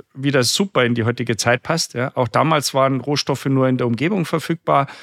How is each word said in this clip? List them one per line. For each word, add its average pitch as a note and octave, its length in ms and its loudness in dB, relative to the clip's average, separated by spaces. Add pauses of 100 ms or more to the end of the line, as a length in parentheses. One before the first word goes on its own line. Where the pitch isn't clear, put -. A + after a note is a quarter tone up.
(120)
wieder C#3 300 0
super C3 420 0
in A#2+ 120 2
die A2+ 80 0
heutige A#2+ 320 -2
Zeit A#2+ 260 0
passt. - 320 -4
Ja, A#2+ 220 -4
auch B2+ 100 2
damals C#3 480 0
waren C3+ 260 2
Rohstoffe C#3+ 460 -4
nur C3 220 2
in B2+ 100 2
der B2 80 0
Umgebung D#3+ 380 0
verfügbar, D3+ 640 -2 (140)